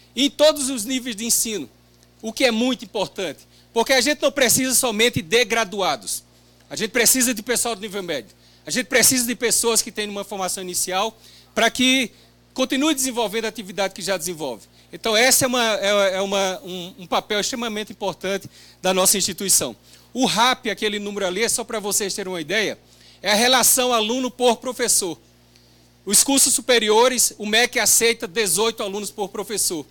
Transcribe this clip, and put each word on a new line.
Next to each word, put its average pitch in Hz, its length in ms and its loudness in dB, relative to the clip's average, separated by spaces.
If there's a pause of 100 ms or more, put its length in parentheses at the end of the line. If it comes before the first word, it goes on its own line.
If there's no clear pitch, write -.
(160)
Em 262 120 2
todos 294 420 2
os 240 160 -6
níveis 254 300 -4
de 208 80 -8
ensino, 214 460 -2 (500)
o 220 140 -8
que 269 120 0
é 240 60 4
muito 233 320 0
importante, 185 580 -6 (300)
porque 233 220 2
a 262 80 4
gente 294 220 0
não 285 80 4
precisa 262 420 2
somente 233 480 2
de 214 240 2
graduados. 190 800 -2 (440)
A 147 80 -14
gente 185 140 -4
precisa 247 420 2
de 214 120 -6
pessoal 233 320 -2
de 185 60 -14
nível 202 200 -8
médio. 151 300 -6 (340)
A 156 60 -8
gente 233 160 -2
precisa 240 400 2
de 240 80 -2
pessoas 226 460 2
que 226 100 -6
têm 208 180 -6
uma 202 140 -8
formação 190 400 -6
inicial 185 520 -4 (380)
para 220 160 4
que 254 400 2 (460)
continue 277 400 0
desenvolvendo 226 500 -2
a 220 40 -2
atividade 190 440 -6
que 208 80 -14
já 185 160 -2
desenvolve. 151 460 -8 (280)
Então, 208 240 -2
esse 262 280 4
é, 269 40 2
uma, 233 280 0
é, 196 400 2
é 190 60 0
uma, 196 420 -2
um, 180 360 -10
um 175 80 -16
papel 208 320 -2
extremamente 214 520 -6
importante 190 580 -6 (320)
da 185 120 2
nossa 190 260 4
instituição. 175 560 -2 (360)
O 254 140 0
rap, 233 440 2
aquele 208 280 -2
número 202 300 -4
ali, 185 160 -2
é 226 40 0
só 233 160 -2
para 226 160 -8
vocês 196 360 -2
terem 185 180 -6
uma 175 80 -6
ideia, 170 380 -2 (420)
é - 100 0
a 208 40 4
relação 247 580 4
aluno 233 380 0
por 233 260 4
professor. 220 600 -2 (840)
Os 202 200 2
cursos 269 280 2
superiores, 233 840 4
o 208 80 -8
mec 233 320 2
aceita 226 500 2
dezoito 214 540 0
alunos 202 300 -6
por 202 180 -6
professor. 190 600 -4